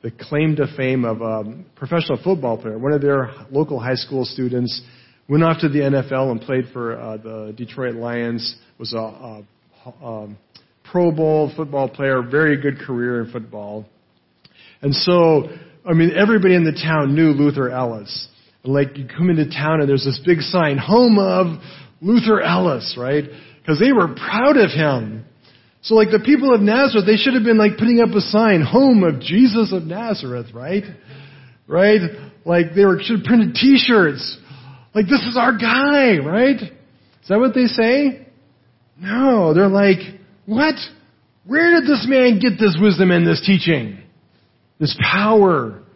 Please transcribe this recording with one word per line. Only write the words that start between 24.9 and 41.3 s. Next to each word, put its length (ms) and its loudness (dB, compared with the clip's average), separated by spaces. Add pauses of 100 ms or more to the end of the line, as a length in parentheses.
So, 140 0
like, 160 4
the 80 2
people 340 4
of 60 4
Nazareth, 440 2
they 120 4
should 180 0
have 100 0
been, 140 4
like, 200 2
putting 220 2
up 100 2
a 100 0
sign, 420 2
"Home 400 4
of 160 0
Jesus 540 2
of 140 -6
Nazareth," 680 -10
right? 300 -6 (840)
Right? 340 4 (440)
Like, 320 0
they 80 6
were, 180 4
should 160 -2
have 80 -6
printed 300 2
T-shirts. 840 2 (580)
Like, 100 0
"This 240 2
is 60 -4
our 200 -2
guy," 600 2
right? 420 0
Is 680 -20
that 100 2
what 160 0
they 120 2
say? 600 0 (720)
No, 560 0
they're 140 4
like, 320 2 (460)
"What? 280 0 (720)